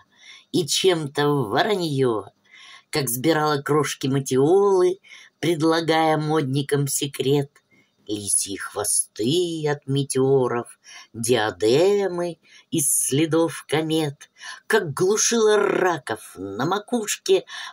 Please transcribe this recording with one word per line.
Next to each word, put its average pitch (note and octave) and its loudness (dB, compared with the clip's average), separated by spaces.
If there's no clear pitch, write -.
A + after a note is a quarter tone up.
и E3 0
чем-то D3 0
в C#3 0
воронье, C3+ 0
как C3+ -2
сбирала D3+ 0
крошки C#3+ 0
матиолы, F3+ 2
предлагая D#3+ 2
модникам D3 0
секрет, C#3 -2
лисьи G2+ -4
хвосты D3+ -2
от C#3+ -4
метеоров, C3+ 0
диадемы D#3 0
из D#3+ -2
следов D#3+ 0
комет, D#3 -2
как F3+ 0
глушила G#3+ 2
раков E3+ -2
на G2 -6
макушке G3 -2